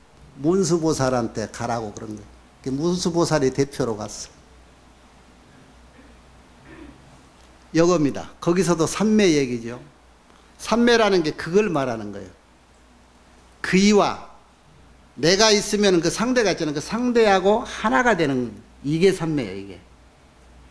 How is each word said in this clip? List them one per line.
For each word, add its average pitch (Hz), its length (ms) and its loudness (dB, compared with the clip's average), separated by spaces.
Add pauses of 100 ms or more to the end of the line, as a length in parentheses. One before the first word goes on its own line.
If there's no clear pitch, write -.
(360)
문수보살한테 143 1120 0
가라고 117 420 -6
그런 107 240 -14
거예요. 104 160 -20 (300)
그 135 60 -8
문수보살이 160 840 0
대표로 135 440 -4
갔어. - 320 -12 (3500)
이겁니다. 151 580 2 (100)
거기서도 170 460 2
삼매 208 460 2
얘기죠. 123 480 -4 (760)
삼매라는 220 680 2
게 151 80 -2
그걸 196 360 0
말하는 120 440 -4
거예요. 95 160 -14 (1300)
그이와 190 680 2 (840)
내가 190 360 4
있으면 202 500 2
그 160 100 0
상대가 226 420 0
있잖아요. 151 220 -4
그 151 60 -4
상대하고 214 800 2
하나가 240 560 0
되는, 135 360 -2 (320)
이게 165 280 2
삼매예요, 147 440 -6
이게. 98 240 -16 (920)